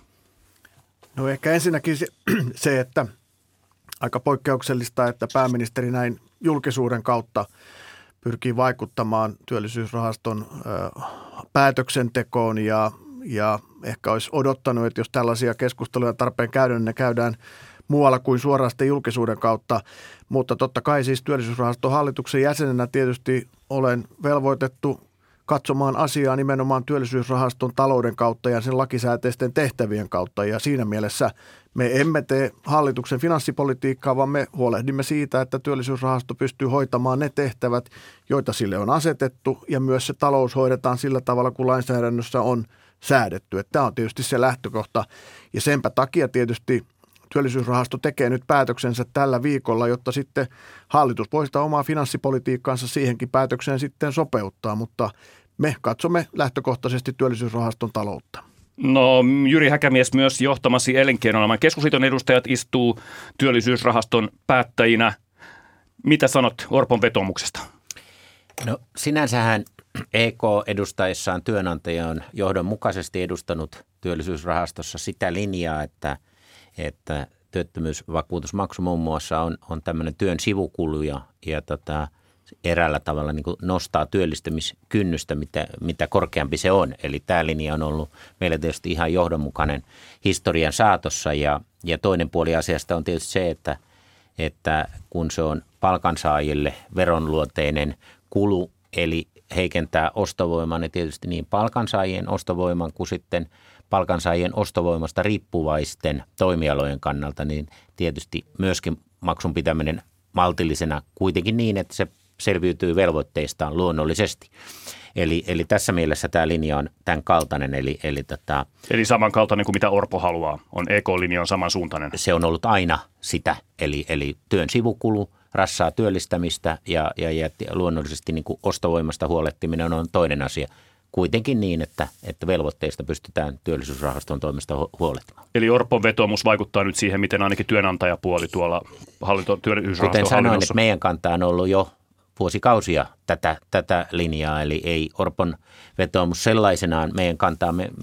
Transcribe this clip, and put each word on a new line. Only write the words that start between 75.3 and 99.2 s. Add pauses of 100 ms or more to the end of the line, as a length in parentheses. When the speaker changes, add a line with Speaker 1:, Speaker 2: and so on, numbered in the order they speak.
Speaker 3:
linjaa,
että, (600)
että (240)
työttömyysvakuutusmaksu
muun
muassa
on, (100)
on
tämmöinen
työn
sivukulu
ja, (260)
ja
tota, (560)
eräällä
tavalla
niin
kuin
nostaa
työllistämiskynnystä,
mitä, (140)
mitä
korkeampi
se
on.
Eli
tämä
linja
on
ollut (300)
meillä
tietysti
ihan
johdonmukainen (420)
historian
saatossa.
Ja, (240)
ja
toinen
puoli
asiasta
on
tietysti
se,
että, (640)
että (220)
kun
se
on (180)
palkansaajille (220)
veronluonteinen (360)
kulu, (260)
eli (280)